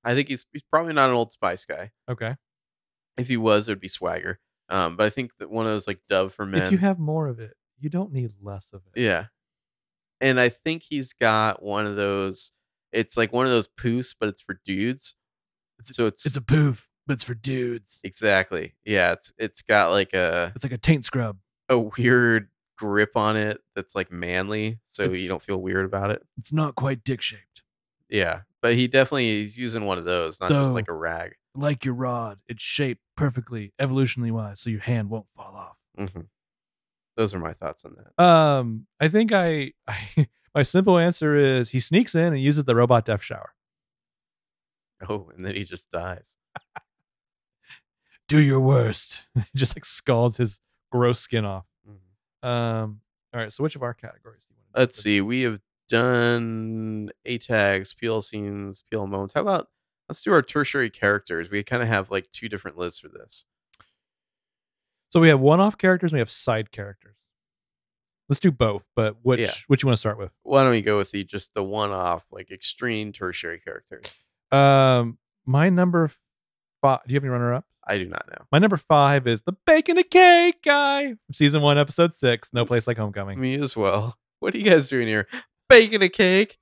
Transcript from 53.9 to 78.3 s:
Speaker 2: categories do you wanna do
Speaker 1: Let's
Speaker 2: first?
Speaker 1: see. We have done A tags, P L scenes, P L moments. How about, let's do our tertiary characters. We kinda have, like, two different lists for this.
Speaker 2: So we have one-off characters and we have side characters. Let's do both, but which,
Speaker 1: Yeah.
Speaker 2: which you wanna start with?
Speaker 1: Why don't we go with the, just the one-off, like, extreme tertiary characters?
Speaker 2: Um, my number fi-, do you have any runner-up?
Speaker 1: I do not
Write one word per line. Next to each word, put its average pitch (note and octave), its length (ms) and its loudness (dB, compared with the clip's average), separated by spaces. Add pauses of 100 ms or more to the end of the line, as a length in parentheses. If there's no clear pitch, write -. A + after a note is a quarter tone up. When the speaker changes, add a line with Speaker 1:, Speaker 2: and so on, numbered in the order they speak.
Speaker 2:
categories - 540 -20
do - 60 -20
you - 40 -20
wanna - 180 -20
do C3 40 0
Speaker 1:
Let's A#2+ 160 2
Speaker 2:
first? - 80 -8
Speaker 1:
see. G#2 160 2
We B2 220 -2
have A2 180 -4 (280)
done A2+ 1200 -2 (140)
A A#2+ 140 -6
tags, G2 560 0
P A#2 120 -10
L A2+ 160 -2
scenes, G2+ 680 -10
P A2+ 60 -6
L G2+ 100 -4
moments. G2 280 -8
How - 80 0
about, G3 260 -2 (400)
let's - 140 -12
do G#3 100 0
our D#3 100 6
tertiary C3+ 480 -2
characters. G2 600 -2
We G#2 120 -4
kinda B2 240 -4
have, G2+ 240 0
like, G2 220 -4
two A2+ 160 -14
different F#2 300 -12
lists F2 220 -8
for - 80 -20
this. - 360 -20 (1700)
Speaker 2:
So E3+ 100 2
we E3 80 8
have C#3 120 6
one-off F3 360 4
characters F3+ 360 2
and D3+ 40 -2
we B2+ 40 0
have A2 100 -2
side A2 420 -4
characters. G2+ 440 -16 (1120)
Let's C#3 100 -2
do F#3 100 4
both, A2+ 340 -2 (120)
but A2 260 -2
which, B2 180 2
Speaker 1:
Yeah. A2 120 -2 (140)
Speaker 2:
which C#3 160 2
you C3+ 60 2
wanna A#2 100 2
start A2 180 -4
with? G2 160 -12 (100)
Speaker 1:
Why C3+ 200 4
don't B2+ 100 6
we A2+ 80 4
go G#2 160 0
with G2 140 -2
the, G2+ 140 -8
just - 280 -14
the G#2 120 -4
one-off, F#2+ 640 -4
like, F#2+ 200 -20
extreme G#2+ 600 -8
tertiary E2+ 480 -10
characters? - 460 -16 (440)
Speaker 2:
Um, C3+ 680 4 (260)
my C#3+ 240 2
number F3 420 2 (720)
fi-, C3+ 260 4
do B2 60 -6
you C#3 40 0
have C#3 80 -2
any C3 60 -6
runner-up? A#2+ 360 -2 (180)
Speaker 1:
I G2+ 140 -2
do F2+ 80 -4
not - 240 -10